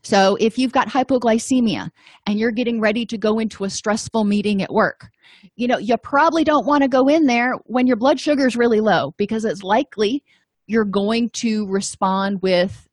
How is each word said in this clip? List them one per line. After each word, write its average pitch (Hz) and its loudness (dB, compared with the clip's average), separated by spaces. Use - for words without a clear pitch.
So 196 2
if 220 0
you've 254 -2
got 247 0
hypoglycemia 233 0
and 208 -2
you're 226 0
getting 233 -4
ready 214 0
to 233 -8
go 214 0
into 208 -6
a 196 -4
stressful - -4
meeting 202 0
at - -6
work, - -2
you 240 -4
know, 240 0
you 226 0
probably 302 2
don't 302 2
wanna 285 2
go 262 2
in 311 4
there 240 2
when 254 0
your 247 2
blood 262 2
sugar 285 0
is 233 0
really 233 2
low, 165 2
because 214 -2
it's 196 -4
likely 220 -2
you're 220 0
going 208 -2
to 214 -4
respond 196 -2
with 185 -2